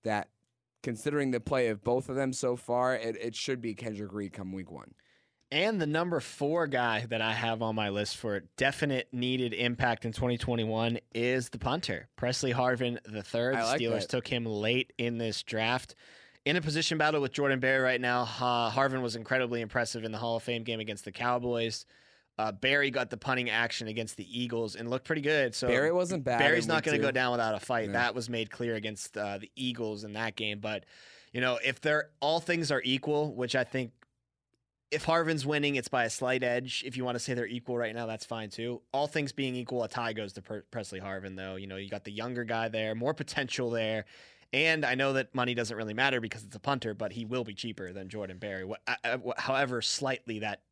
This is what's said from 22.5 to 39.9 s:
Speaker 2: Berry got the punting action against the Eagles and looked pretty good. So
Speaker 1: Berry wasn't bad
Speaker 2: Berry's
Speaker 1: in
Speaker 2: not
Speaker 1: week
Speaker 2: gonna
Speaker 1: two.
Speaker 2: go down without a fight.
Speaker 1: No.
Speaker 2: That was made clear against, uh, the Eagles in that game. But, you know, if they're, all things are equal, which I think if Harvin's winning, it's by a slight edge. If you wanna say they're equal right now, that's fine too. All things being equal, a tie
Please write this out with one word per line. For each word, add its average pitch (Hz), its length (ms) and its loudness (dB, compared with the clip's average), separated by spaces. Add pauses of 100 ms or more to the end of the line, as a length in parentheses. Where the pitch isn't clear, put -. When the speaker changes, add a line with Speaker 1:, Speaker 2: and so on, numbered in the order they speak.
Speaker 2:
Berry 139 380 2
got 123 200 0
the 120 60 -6
punting 127 340 0
action 117 380 0
against 110 300 -4
the 107 220 -6
Eagles 117 360 -2
and 117 140 -6
looked 131 160 -2
pretty 156 160 0
good. 143 320 4
So - 120 -2
Speaker 1:
Berry 131 260 4
wasn't 180 320 0
bad 120 160 2
Speaker 2:
Berry's 151 260 6
Speaker 1:
in - 20 -2
Speaker 2:
not 160 80 4
Speaker 1:
week 156 80 2
Speaker 2:
gonna 151 140 4
Speaker 1:
two. 135 60 2
Speaker 2:
go 139 60 4
down 127 220 2
without 113 220 2
a 98 60 -2
fight. 117 260 0
Speaker 1:
No. 101 80 -2
Speaker 2:
That 117 200 2
was 117 140 -4
made 113 220 -2
clear 117 240 -2
against, 107 420 -6
uh, 101 220 -2
the 107 180 -14
Eagles 117 480 -4
in 104 80 -10
that 110 240 -4
game. 104 240 -4
But, 107 240 -4 (480)
you 123 80 -2
know, 127 240 4
if 131 160 2
they're, 151 300 2 (100)
all 156 180 2
things 165 320 0
are 135 140 2
equal, 147 500 0
which 123 220 -2
I 127 80 4
think 123 280 -4 (960)
if 147 140 -2
Harvin's 160 400 2
winning, 147 300 2
it's 127 140 -2
by 123 160 2
a 113 60 0
slight 127 320 0
edge. 123 440 0
If 127 100 -8
you 127 80 -2
wanna 123 140 -2
say 127 160 -2
they're 120 120 0
equal 120 300 -4
right 113 180 0
now, 117 120 -4
that's 110 180 -6
fine 110 260 -6
too. 117 300 -4 (120)
All 143 160 2
things 147 240 -2
being 131 240 -2
equal, 123 280 -2
a 107 40 -4
tie 117 260 -2